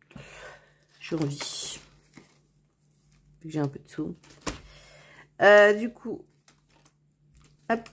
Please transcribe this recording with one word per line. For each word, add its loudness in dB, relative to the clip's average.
J'ai -8
envie. -6
Vu -18
que -14
j'ai -4
un 0
peu -10
de -20
sous. -8
Euh, 8
du -4
coup, -14
hop, 0